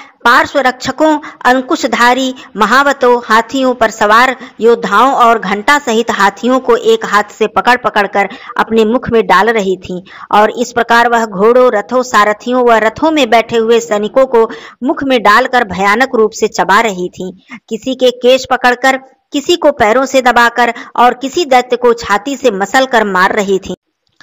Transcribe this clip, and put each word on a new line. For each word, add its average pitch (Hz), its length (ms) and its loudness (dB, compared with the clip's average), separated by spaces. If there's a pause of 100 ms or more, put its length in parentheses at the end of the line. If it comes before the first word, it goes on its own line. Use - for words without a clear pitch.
(240)
पार्श्व 285 340 2
रक्षकों, 262 600 -2 (260)
अंकुशधारी 254 880 0 (220)
महावतों, 247 680 2
हाथियों 254 500 0
पर 226 160 0
सवार 233 460 2 (240)
योद्धाओं 220 520 2
और 233 260 2
घंटा 208 400 -2
सहित 226 320 -2
हाथियों 208 500 0
को 233 160 0
एक 226 280 0
हाथ 202 180 0 (160)
से 214 80 0
पकड़ 226 300 0
पकड़ 214 300 -2
कर 196 220 -2 (300)
अपने 220 260 0
मुख 247 260 -2
में 220 160 0
डाल 185 220 2
रही 196 280 -2
थीं 185 260 -12 (300)
और 208 180 4
इस - 220 -6
प्रकार 233 360 2
वह 233 180 0
घोड़ों, 233 460 2
रथों, 240 300 -2
सारथियों 240 680 -2
व 233 40 4
रथों 226 380 0
में 285 200 0
बैठे 226 260 0
हुए 226 240 2
सैनिकों 214 460 -2
को 226 240 0 (320)
मुख 285 220 -4
में 262 180 0
डालकर 247 420 2
भयानक 202 500 -2
रूप 220 160 2
से 214 180 -4
चबा 190 320 0
रही 185 280 -4
थीं। 185 500 -16 (100)
किसी 254 260 -6
के 254 160 0
केश 247 400 0
पकड़कर, 247 460 0 (360)
किसी 294 240 -2
को 294 160 2
पैरों 240 340 0
से 262 160 0
दबाकर 233 520 2 (220)
और 240 180 4
किसी 269 300 -6
दैत्य 247 320 0
को 240 160 2
छाती 226 440 -4
से 247 140 0
मसल 208 360 -2
कर 233 180 0
मार 190 280 0
रही 196 260 -2
थीं। 185 160 -10 (480)